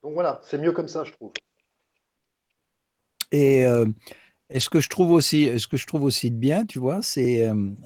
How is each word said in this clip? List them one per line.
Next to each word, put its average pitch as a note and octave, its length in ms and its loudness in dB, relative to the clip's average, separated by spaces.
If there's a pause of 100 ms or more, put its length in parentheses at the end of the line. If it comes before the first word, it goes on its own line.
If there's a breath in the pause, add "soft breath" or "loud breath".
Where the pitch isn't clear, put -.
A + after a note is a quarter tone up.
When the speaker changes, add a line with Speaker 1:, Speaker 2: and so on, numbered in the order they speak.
Speaker 1:
Donc D3 100 -12
voilà, D#3+ 320 -4
c'est C#3+ 140 -8
mieux E3 140 0
comme E3+ 160 -6
ça, D#3+ 160 -8
je - 80 -18
trouve. - 200 -18 (2000)
Speaker 2:
Et, C3+ 340 4
euh... A#2+ 200 4 (640 loud breath)
Et C3 120 -4
ce - 100 -6
que E3 100 2
je - 80 -2
trouve F3+ 220 2
aussi, D3 480 4
ce - 80 -6
que - 100 -6
je - 100 -6
trouve D3 180 -4
aussi B2+ 260 0
de A#2 60 -4
bien, D3 280 0
tu G#3 140 -8
vois, C#3+ 240 -2
c'est, A#2+ 460 0
euh, G#2 220 -2 (140)